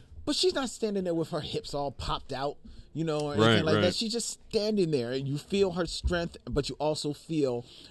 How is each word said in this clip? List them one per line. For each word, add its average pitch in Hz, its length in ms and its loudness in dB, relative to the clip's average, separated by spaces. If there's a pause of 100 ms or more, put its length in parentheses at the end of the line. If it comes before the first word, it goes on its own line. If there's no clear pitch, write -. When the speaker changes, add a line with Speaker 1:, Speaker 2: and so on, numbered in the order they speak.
(260)
Speaker 1:
but 294 100 0
she's 370 180 4
not 269 160 -2
standing 202 340 -2
there 175 100 0
with 165 180 0
her 165 100 -2
hips - 320 -6
all 143 180 -2
popped - 420 -6
out, 139 240 -4 (360)
you 151 100 -2
know, 156 160 0
or 147 160 -2
Speaker 2:
Right, 110 140 6
Speaker 1:
anything 104 160 6
like 104 100 4
Speaker 2:
right. 104 60 6
Speaker 1:
that. 101 140 4
She's 220 160 -2
just - 280 -4 (100)
standing 208 420 2
there, 123 200 0
and 135 160 -2
you 139 100 -2
feel 190 360 2
her 175 120 0
strength, 170 600 -2
but 123 240 -2
you 135 100 -6
also 151 340 0
feel, 135 520 0 (260)